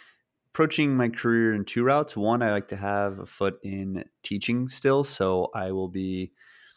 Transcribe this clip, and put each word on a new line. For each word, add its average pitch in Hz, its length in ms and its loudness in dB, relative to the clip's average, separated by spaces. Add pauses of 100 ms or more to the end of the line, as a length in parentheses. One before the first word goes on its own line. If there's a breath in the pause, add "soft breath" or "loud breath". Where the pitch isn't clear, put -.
(480 loud breath)
approaching 151 480 2
my 123 140 4
career 117 440 2
in 101 120 -2
two 120 180 0
routes. 147 320 2
One, 113 260 2
I 110 100 2
like 101 180 -2
to 101 80 -8
have 101 420 -2
a 98 60 -12
foot 98 380 -2
in 98 420 -6 (180)
teaching 120 460 -2
still, 139 340 2
so 95 500 0
I 95 180 -6
will 95 180 -4
be, 95 420 -6 (460 soft breath)